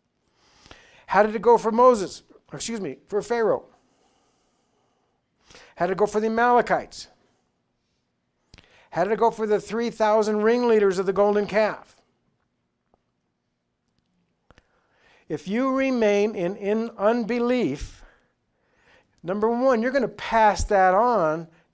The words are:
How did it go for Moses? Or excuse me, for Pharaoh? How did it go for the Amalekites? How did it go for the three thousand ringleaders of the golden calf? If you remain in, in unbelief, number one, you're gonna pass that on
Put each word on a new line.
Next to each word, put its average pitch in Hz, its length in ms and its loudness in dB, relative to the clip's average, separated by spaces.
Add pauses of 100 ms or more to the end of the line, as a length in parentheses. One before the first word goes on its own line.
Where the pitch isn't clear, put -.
(1080)
How 190 160 4
did 214 120 -2
it 220 60 -6
go 226 160 4
for 214 160 -2
Moses? 220 500 2 (300)
Or 151 40 -12
excuse 220 260 -10
me, 135 240 -10
for 196 160 -4
Pharaoh? 226 420 -2 (2000)
How 175 100 -2
did 185 60 -2
it 175 60 -4
go 208 80 2
for 214 120 -4
the 220 80 0
Amalekites? 226 800 0 (1800)
How 170 140 -2
did 208 80 -2
it 208 80 -2
go 226 100 4
for 220 160 -4
the 208 140 0
three 233 300 -6
thousand 214 480 0
ringleaders 214 600 2
of 190 80 -4
the 196 60 0
golden 202 340 2
calf? 202 480 -4 (3250)
If 151 180 -8
you 247 260 -2
remain 226 600 0
in, 190 220 -4
in 214 420 -4
unbelief, 233 1040 -2 (1200)
number 208 260 -2
one, 240 320 2
you're 247 120 -2
gonna 262 160 0
pass 220 560 0
that 185 300 4
on 180 520 0 (280)